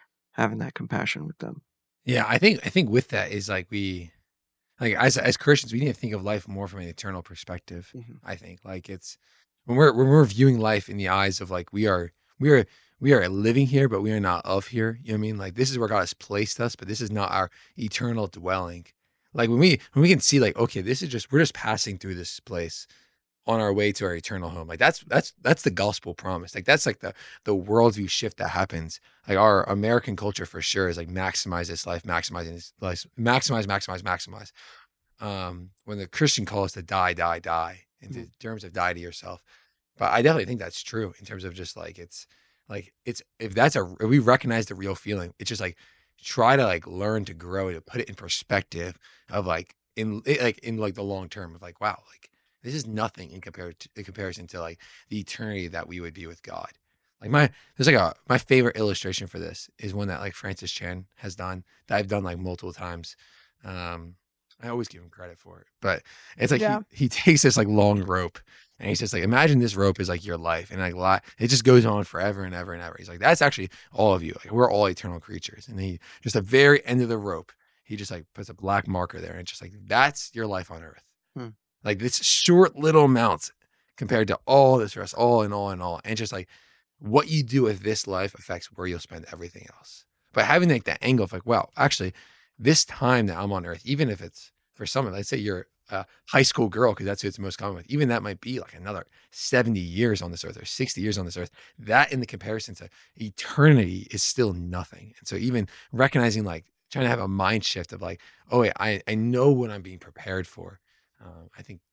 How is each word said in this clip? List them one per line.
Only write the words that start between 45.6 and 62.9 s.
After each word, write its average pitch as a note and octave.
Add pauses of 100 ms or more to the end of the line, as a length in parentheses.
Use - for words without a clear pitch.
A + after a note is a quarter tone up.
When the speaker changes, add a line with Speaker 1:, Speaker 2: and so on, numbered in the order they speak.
Speaker 2:
like, F#2 (440)
try B2
to, C3+
like, F2+
learn G2+
to F2+
grow, F2+
to E2
put -
it -
in G2
perspective F2 (320)
of, G2+
like, E2+ (180)
in, A2
it, C#3
like, A#2+
in, A2+
like, G#2
the G#2
long F#2+
term G2+
of, F2+
like, F2
wow, G#2
like, - (360)
this B2+
is C#3
nothing G#2+
in F#2
compar-, F2
in G#2+
comparison F#2+
to, F2+
like, E2+ (280)
the G#2+
eternity G2+
that E2+
we F2+
would E2+
be E2
with E2+
God. - (500)
Like, G#2+
my, C#3+ (260)
there's, B2+
like, D3+
a, F#2 (140)
my B2+
favorite B2+
illustration G2
for F2+
this E2+
is G2
one G2+
that, E2+
like, F#2
Francis F#2+
Chan F2+ (100)
has F#2
done, F#2 (240)
that G#2
I've G2+
done, G2+
like, F2
multiple F2+
times. F2 (500)